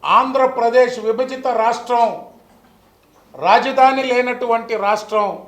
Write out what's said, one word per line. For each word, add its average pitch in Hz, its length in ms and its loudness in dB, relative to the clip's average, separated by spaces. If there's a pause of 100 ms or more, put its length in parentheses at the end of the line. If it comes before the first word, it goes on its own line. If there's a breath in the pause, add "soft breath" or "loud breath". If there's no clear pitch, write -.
ఆంధ్రప్రదేశ్ 247 920 2 (120)
విభజిత 254 380 -4 (180)
రాష్ట్రం, 233 440 0 (1300)
రాజధాని 262 760 2
లేనటువంటి 240 640 -2 (120)
రాష్ట్రం 208 420 -2 (200)